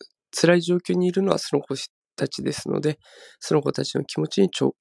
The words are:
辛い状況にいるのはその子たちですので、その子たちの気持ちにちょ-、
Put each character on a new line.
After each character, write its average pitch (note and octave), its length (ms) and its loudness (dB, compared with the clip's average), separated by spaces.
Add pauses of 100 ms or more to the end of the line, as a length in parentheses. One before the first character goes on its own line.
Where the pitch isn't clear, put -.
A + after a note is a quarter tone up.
(360)
辛 E3+ 200 6
い F3 60 4
状 F3 160 0
況 F3+ 180 -4
に F3+ 100 2
い F3+ 60 2
る G3 100 0
の G3 100 2
は D#3+ 60 2
そ - 180 -4
の C#3+ 60 0
子 - 140 -8 (400)
た C#3+ 120 -2
ち - 140 -8
で C3 120 -2
す - 140 -10
の G2 140 -2
で、 D3+ 180 -2 (400)
そ - 140 -4
の D3+ 80 4
子 C#3+ 100 0
た C3+ 140 -2
ち - 80 -8
の C#3 100 -2
気 - 160 -8
持 D#3 80 0
ち - 140 2
に F#3 80 6
ち - 140 -4
ょ-、 C3 180 2